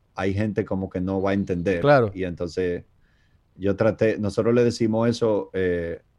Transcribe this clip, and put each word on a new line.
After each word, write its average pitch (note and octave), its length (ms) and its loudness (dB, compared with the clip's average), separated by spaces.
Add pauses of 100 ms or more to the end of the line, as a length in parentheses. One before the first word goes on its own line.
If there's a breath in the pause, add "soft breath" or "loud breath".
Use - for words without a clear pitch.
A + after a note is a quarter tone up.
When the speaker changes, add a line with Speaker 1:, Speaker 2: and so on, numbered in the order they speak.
(160)
Speaker 1:
hay G2 180 -2
gente G#2 320 -2
como F#2+ 240 -4
que F#2 120 -6
no F#2+ 200 -2
va G2 100 0
a - 20 2
entender. F#2+ 480 -2
Speaker 2:
Claro. C3+ 320 4
Speaker 1:
Y F#2 100 -6
entonces, F2 600 -4 (720)
yo F#2+ 200 0
traté, A2 420 2
nosotros G#2+ 380 0
le A#2+ 80 4
decimos A#2 460 2
eso, A2 440 0
eh, F2 480 -2 (180)